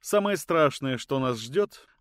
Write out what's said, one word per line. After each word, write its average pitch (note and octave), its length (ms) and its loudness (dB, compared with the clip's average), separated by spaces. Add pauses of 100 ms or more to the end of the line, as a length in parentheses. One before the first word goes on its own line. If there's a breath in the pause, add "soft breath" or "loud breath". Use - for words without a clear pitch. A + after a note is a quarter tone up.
«Самое G3+ 360 0
страшное, D3 600 0
что C3+ 220 -4
нас B2 220 -2
ждёт, D3 480 -4 (120)